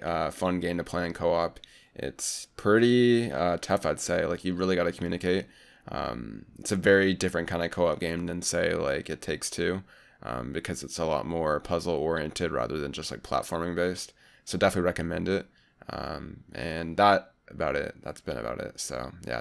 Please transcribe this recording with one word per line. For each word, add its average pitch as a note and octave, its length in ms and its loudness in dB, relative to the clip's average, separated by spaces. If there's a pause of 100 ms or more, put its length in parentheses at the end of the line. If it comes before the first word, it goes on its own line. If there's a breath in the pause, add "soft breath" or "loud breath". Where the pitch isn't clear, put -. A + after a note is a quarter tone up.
uh, D#2+ 260 0
fun F2+ 300 0
game F2 180 -2
to E2+ 60 -2
play F2 220 -4
in E2+ 80 -4
co-op. E2+ 480 0 (340 loud breath)
It's - 520 -8 (100)
pretty, A#2+ 760 6
uh, E2+ 300 0
tough, - 240 0
I'd D#2 160 -2
say. E2+ 240 0
Like, E2+ 180 -4
you F#2 120 -2
really F#2 200 2
gotta F2 160 2
communicate. F2+ 540 0 (420 soft breath)
Um, A#1 600 -8 (120)
it's - 140 -4
a - 20 2
very F#2+ 380 8
different F2 340 0
kind F2 160 -2
of E2+ 80 -2
co-op E2+ 300 2
game E2+ 240 -2
than, F2 160 -4
say, E2+ 320 0
like, D#2 360 -2
It D2+ 120 -6
Takes - 280 -4
Two, F2 340 -2 (380 soft breath)
um, B1 300 -6
because E2 320 -6
it's - 160 -8
a E2 60 0
lot D2+ 200 0
more D#2 360 0
puzzle-oriented D#2+ 920 -2
rather B1+ 260 -2
than C#2+ 140 -4
just, D2+ 180 -8
like, - 140 -10
platforming-based. F2 880 -2 (320 soft breath)
So - 140 -4
definitely F#2 280 4
recommend F2 440 -2
it. F#2+ 180 0 (400 soft breath)
Um, C#2+ 560 -10 (100)
and E2 440 -6
that G2+ 340 6 (180)
about C#2+ 280 -2
it. - 260 -4
That's - 160 -10
been D2+ 180 -6
about A#1 220 -6
it. - 220 -10
So, B1+ 320 -8 (120)
yeah, A#1+ 160 -4